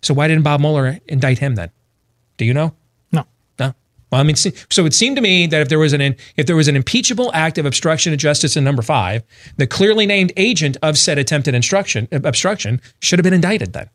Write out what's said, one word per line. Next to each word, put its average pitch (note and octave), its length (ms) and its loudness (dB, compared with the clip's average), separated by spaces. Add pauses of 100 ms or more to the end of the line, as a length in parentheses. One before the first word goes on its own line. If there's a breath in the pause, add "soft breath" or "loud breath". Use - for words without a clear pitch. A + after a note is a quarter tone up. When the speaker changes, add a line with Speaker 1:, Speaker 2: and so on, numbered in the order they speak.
Speaker 1:
So - 100 -2
why C#3+ 160 2
didn't D#3+ 160 2
Bob D3 160 2
Mueller D3 380 0 (100)
indict C3 300 0
him C#3 160 -2
then? F2 160 -6 (680)
Do - 80 -6
you A#2 80 2
know? D#3 220 -2 (360)
Speaker 2:
No. D#3+ 140 -2 (340)
Speaker 1:
No. C3 160 -4 (380)
Well, B2+ 80 2
I C#3+ 40 4
mean, D3+ 120 2
se-, - 160 -2 (160 loud breath)
so - 160 2
it D#3 80 2
seemed C4 240 0
to C4+ 60 -2
me F#3 240 4
that D#3 160 0
if C3+ 80 -2
there D#3 80 2
was D#3 160 2
an C#3+ 80 0
in-, C#3 140 0 (200 loud breath)
if D#3 80 0
there E3+ 100 0
was D#3 140 4
an C#3+ 80 2
impeachable A#3 560 -2
act D#3+ 240 -2
of D#3+ 80 -4
obstruction D#3+ 480 -2
of D3 60 -2
justice D3 360 0
in D3 80 0
number C3+ 200 0
five, A2+ 420 -2 (320 loud breath)
the C#3 100 0
clearly G#3+ 380 2
named G3 320 2
agent E3+ 460 0
of D#3 160 0
said D#3 180 0
attempted C#3 380 0
instruction, B2 580 -2
uh, C#3+ 100 -2
obstruction B2+ 600 -4 (180 soft breath)
should - 180 0
have F3 60 2
been F#3 80 4
indicted F3 400 0
then. - 220 -12